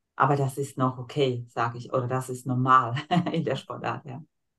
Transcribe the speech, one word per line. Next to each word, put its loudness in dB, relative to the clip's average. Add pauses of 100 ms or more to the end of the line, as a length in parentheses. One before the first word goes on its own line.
(140)
aber 4
das -2
ist -6
noch 0
okay, -2
sag -4
ich, -10
oder 0
das -2
ist -8
normal 4 (140)
<laughs> 2
in 0
der 0
Sportart, -6
ja. -12 (360)